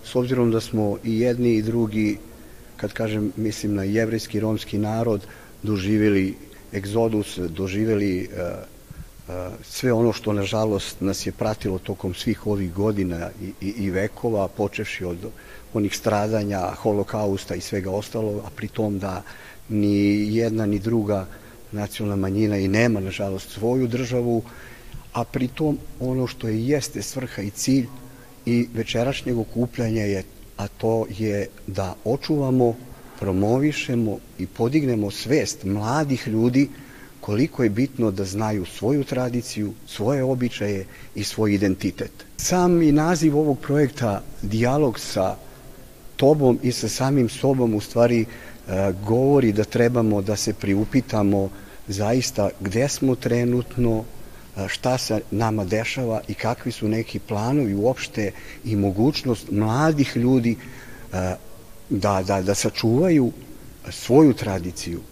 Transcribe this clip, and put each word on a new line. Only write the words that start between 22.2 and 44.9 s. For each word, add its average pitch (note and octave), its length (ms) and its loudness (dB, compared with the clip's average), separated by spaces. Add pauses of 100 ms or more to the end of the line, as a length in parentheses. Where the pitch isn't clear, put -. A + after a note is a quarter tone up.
i G2 100 2
nema, A2 320 4
nažalost, F#2+ 500 -6
svoju B2 380 0
državu, A#2+ 560 0 (720)
a A#2+ 100 -2
pri B2+ 240 -2
tom D3 300 0 (220)
ono B2+ 280 -2
što - 200 -6
je, A2+ 200 0
jeste C#3 340 -2
svrha - 400 -8
i G2+ 80 -4
cilj C3 380 2 (580)
i A#2+ 280 2
večerašnjeg A#2+ 640 -2
okupljanja A2+ 680 -2
je, G2 200 0 (340)
a G2+ 100 -4
to A2+ 380 0 (120)
je G2+ 300 -2 (200)
da F#2+ 360 -4
očuvamo, C3 720 2 (440)
promovišemo A2 960 2 (200)
i F2+ 100 -4
podignemo A#2 640 0
svest A#2+ 520 -2
mladih A#2 640 0
ljudi B2 400 4 (540)
koliko A2+ 420 0
je A2+ 60 6
bitno A#2 420 0
da G2 140 -2
znaju G#2 400 -2
svoju C3+ 380 0
tradiciju, A#2+ 720 -4 (140)
svoje C3 360 0
običaje A#2+ 600 -2 (300)
i G#2 80 -4
svoj G#2+ 300 2
identitet. G2 580 0 (260)
Sam F3 440 4
i D#3 100 6
naziv D#3 460 4
ovog D3 220 2
projekta, B2+ 640 2 (200)
Dijalog A#2+ 580 2